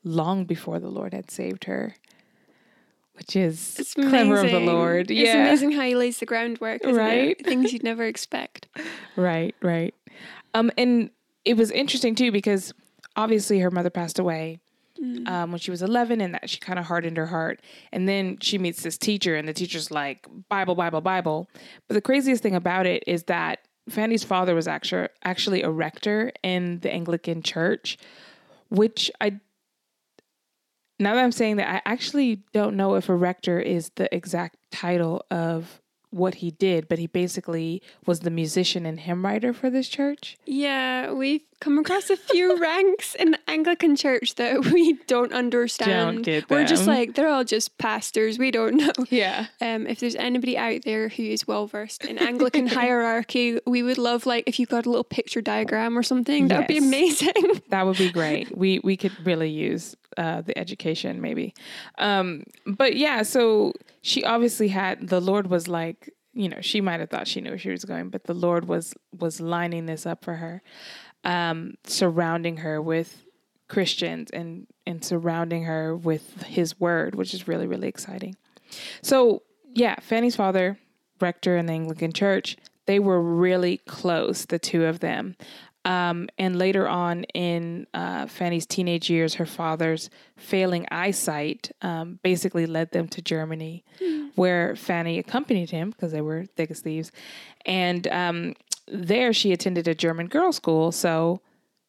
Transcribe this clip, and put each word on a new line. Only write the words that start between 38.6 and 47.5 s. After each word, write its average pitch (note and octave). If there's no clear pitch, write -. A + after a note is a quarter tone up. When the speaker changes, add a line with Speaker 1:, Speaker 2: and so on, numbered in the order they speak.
Speaker 1:
and D#3+
hymn F3
writer G#3+
for B3+
this B3+
church. -
Speaker 2:
Yeah, C4
we've C#4
come D4
across F4+
a F#4+
few F4+
Speaker 1:
<laughs> E4+
Speaker 2:
ranks F#4
in D#4+
the -
Anglican D#4
Church B3
that B3+
we E4
don't B3
understand. A3+
Speaker 1:
Don't A#3
get D#3
Speaker 2:
We're D4
just D4+
Speaker 1:
them. D4
Speaker 2:
like, A#3+
"They're D4
all C4+
just A3+